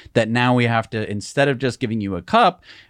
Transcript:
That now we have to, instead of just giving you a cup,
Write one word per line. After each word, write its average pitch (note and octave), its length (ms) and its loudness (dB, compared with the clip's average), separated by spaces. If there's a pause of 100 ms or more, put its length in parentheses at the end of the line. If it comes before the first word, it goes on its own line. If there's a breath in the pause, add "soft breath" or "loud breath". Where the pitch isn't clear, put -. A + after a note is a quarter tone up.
(140 loud breath)
That A2 140 2
now B2 260 2
we A#2+ 120 2
have A2+ 240 -2
to, G#2+ 200 -6
instead C#3 380 -2
of B2+ 100 -2
just B2+ 220 -4
giving A2+ 200 -4
you G2 140 -4
a F2 80 -6
cup, A3 400 2 (280 loud breath)